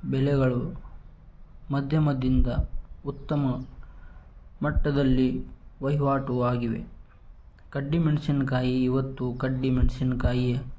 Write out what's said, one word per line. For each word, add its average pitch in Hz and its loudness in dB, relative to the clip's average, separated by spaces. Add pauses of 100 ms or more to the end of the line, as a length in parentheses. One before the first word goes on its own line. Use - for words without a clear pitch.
ಬೆಲೆಗಳು 131 0 (880)
ಮಧ್ಯಮದಿಂದ 139 2 (580)
ಉತ್ತಮ 139 -2 (960)
ಮಟ್ಟದಲ್ಲಿ 131 2 (380)
ವಹಿವಾಟು 135 0
ಆಗಿವೆ. 120 -2 (840)
ಕಡ್ಡಿ 143 -2
ಮೆಣಸಿನಕಾಯಿ. 135 2
ಇವತ್ತು 127 0
ಕಡ್ಡಿ 131 -2
ಮೆಣಸಿನಕಾಯಿ 123 2 (220)